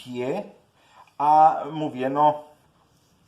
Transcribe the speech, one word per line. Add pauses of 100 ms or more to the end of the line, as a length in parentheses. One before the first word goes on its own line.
wie, (760)
a (100)
mówię,
no, (840)